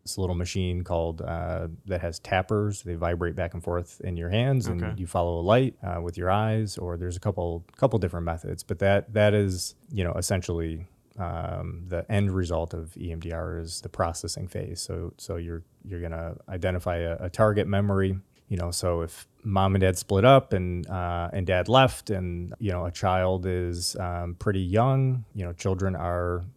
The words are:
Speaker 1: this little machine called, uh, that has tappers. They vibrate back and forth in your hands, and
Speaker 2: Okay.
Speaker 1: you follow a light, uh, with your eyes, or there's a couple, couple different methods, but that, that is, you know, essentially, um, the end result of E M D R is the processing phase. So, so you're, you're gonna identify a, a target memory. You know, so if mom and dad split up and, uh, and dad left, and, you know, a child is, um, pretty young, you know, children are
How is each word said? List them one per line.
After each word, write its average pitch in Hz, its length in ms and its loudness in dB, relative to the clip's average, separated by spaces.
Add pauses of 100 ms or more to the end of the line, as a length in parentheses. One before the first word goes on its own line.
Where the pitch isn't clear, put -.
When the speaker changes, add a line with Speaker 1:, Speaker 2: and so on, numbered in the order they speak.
Speaker 1:
this - 160 -8
little 92 160 0
machine 90 500 -2
called, 82 380 -2
uh, 85 460 -4 (180)
that 90 160 -2
has 85 160 -6
tappers. 104 640 0
They 87 140 -6
vibrate 85 400 -2
back 90 180 -4
and 87 100 -8
forth 87 400 -4
in 87 140 -4
your 85 140 -4
hands, 123 340 2
and 113 180 -2
Speaker 2:
Okay. 110 140 -4
Speaker 1:
you 90 80 -6
follow 85 340 0
a 82 40 -2
light, 120 400 4
uh, 90 180 -4
with 87 160 -6
your 90 140 0
eyes, 110 480 2
or 87 180 -6
there's 87 180 -4
a 90 60 -8
couple, 87 420 -2 (140)
couple 113 220 2
different 87 260 -2
methods, 85 380 -6
but 92 160 -6
that, 98 340 2
that 104 220 6
is, 95 400 0 (160)
you 98 120 0
know, 85 100 0
essentially, 85 760 -2 (320)
um, 87 680 -6
the 87 220 -4
end 101 200 2
result 85 420 0
of 82 240 -10
E 87 140 -6
M 82 80 -6
D 85 120 -8
R 85 280 -6
is 82 220 -10
the - 80 -12
processing - 580 -4
phase. 90 340 -8
So, 87 380 -8
so 87 160 -8
you're, 85 260 -8 (220)
you're 87 180 -10
gonna 82 360 -6 (100)
identify 90 500 -2
a, 85 280 -2
a 87 40 -4
target 104 380 4
memory. 98 500 2 (300)
You 98 100 -4
know, 87 140 -2
so 85 300 0
if - 260 -8 (160)
mom 98 320 4
and 95 60 6
dad 92 140 6
split 98 300 4
up 135 280 8
and, 90 360 -2
uh, 87 420 -2
and 92 140 -2
dad 90 240 2
left, 127 400 6
and, 87 480 -4
you 104 140 -2
know, 87 140 -2
a 87 60 -4
child 92 540 2
is, 90 520 -2
um, 87 420 -4
pretty 95 220 0
young, 127 640 2 (120)
you 95 100 -4
know, 87 80 -6
children 95 420 0
are 87 500 -2 (120)